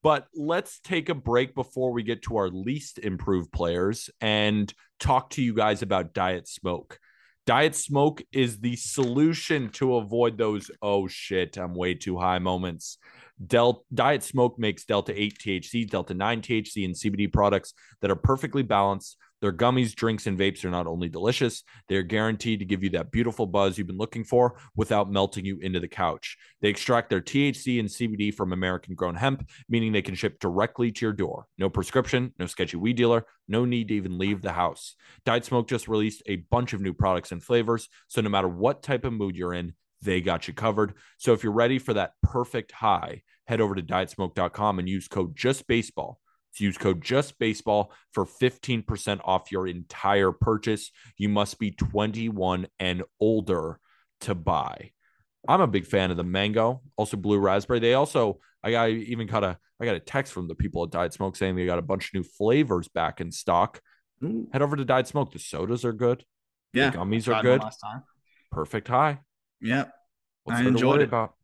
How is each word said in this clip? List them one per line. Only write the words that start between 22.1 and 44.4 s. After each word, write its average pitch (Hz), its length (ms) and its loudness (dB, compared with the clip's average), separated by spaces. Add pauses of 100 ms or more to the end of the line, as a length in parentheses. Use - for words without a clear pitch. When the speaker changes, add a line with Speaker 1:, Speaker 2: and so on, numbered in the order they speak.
Speaker 1:
to 98 40 -6
give 92 180 -2
you 98 80 0
that 82 200 -2
beautiful 120 340 0
buzz 98 320 2
you've 98 120 -6
been 92 100 -8
looking 113 260 -6
for 123 320 4 (180)
without 104 360 2
melting 98 340 0
you 95 140 -6
into 92 220 -2
the 85 80 -8
couch. - 500 -4 (240)
They 104 60 4
extract 117 420 2
their 95 100 2
T 139 220 0
H 143 160 0
C 123 200 -2
and 107 120 -2
C - 160 -4
B 107 100 -2
D 104 140 0
from 95 220 -4
American-grown 90 640 -2
hemp, 135 300 -2 (220)
meaning 113 240 2
they 104 80 2
can 95 140 -8
ship - 240 -4
directly 104 540 0
to - 120 -6
your 107 80 0
door. 101 340 -6 (120)
No 95 100 0
prescription, 123 720 0
no 90 80 -2
sketchy 87 300 -4
weed 110 200 0
dealer, 117 300 4 (220)
no 113 160 0
need 120 240 -2
to 107 60 0
even 92 220 -4
leave 95 260 -2
the 95 100 -4
house. 85 420 -2 (320)
Diet 117 180 2
Smoke 120 220 0
just 120 220 -4
released 107 380 0
a 98 100 -2
bunch 117 360 -2
of 98 80 -6
new 95 140 -2
products 92 380 0
and 87 100 -10
flavors, 117 460 2 (180)
so - 160 -2
no 107 80 0
matter 98 180 2
what 92 360 0
type 127 200 -2
of 127 80 -4
mood 101 240 -4
you're 87 160 -4
in, 87 220 -8 (260)
they 92 200 0
got 87 280 -2
you 82 60 -12
covered. 104 400 0 (240)
So - 140 4
if 110 100 4
you're 107 100 -2
ready 117 260 4
for 127 160 -2
that 98 180 0 (100)
perfect - 500 -2
high, 92 500 0 (240)
head 113 140 0
over 101 140 2
to 92 80 -4
diet 90 280 -2
smoke 95 240 -6
dot 90 180 0